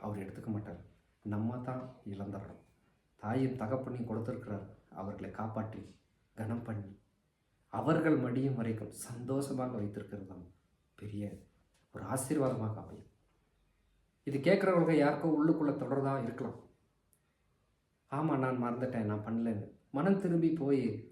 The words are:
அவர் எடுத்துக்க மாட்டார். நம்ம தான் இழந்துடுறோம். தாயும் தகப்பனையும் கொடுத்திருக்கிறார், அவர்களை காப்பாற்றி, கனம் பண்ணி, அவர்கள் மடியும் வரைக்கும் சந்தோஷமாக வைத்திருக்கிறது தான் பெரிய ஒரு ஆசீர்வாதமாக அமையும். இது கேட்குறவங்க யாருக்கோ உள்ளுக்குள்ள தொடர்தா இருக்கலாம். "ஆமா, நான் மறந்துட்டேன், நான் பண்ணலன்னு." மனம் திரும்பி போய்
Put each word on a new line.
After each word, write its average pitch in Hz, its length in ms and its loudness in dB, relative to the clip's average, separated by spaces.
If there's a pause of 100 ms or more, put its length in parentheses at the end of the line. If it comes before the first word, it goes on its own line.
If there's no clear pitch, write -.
அவர் 101 240 -6
எடுத்துக்க - 260 -8
மாட்டார். 104 300 -6 (480)
நம்ம 110 300 -2
தான் 127 240 -4 (220)
இழந்துடுறோம். 98 580 -10 (540)
தாயும் 123 420 0
தகப்பனையும் 120 480 -4
கொடுத்திருக்கிறார், 107 600 -4 (240)
அவர்களை 98 400 -8
காப்பாற்றி, 110 520 -6 (520)
கனம் 113 280 -4
பண்ணி, 104 280 -8 (800)
அவர்கள் 160 480 4
மடியும் 127 380 2
வரைக்கும் 113 360 -2
சந்தோஷமாக 127 840 -4
வைத்திருக்கிறது 101 500 -6
தான் 90 180 -14 (500)
பெரிய 104 300 -8 (720)
ஒரு - 100 -10
ஆசீர்வாதமாக 123 720 0
அமையும். - 340 -14 (1120)
இது 139 140 -2
கேட்குறவங்க 175 560 6
யாருக்கோ 147 360 4
உள்ளுக்குள்ள 151 420 4
தொடர்தா 135 500 0
இருக்கலாம். 113 360 -6 (1500)
"ஆமா, 147 280 2
நான் 127 240 2
மறந்துட்டேன், 120 420 0
நான் 107 200 0
பண்ணலன்னு." 113 420 0 (240)
மனம் 190 300 4
திரும்பி 165 300 4
போய் 139 320 4 (300)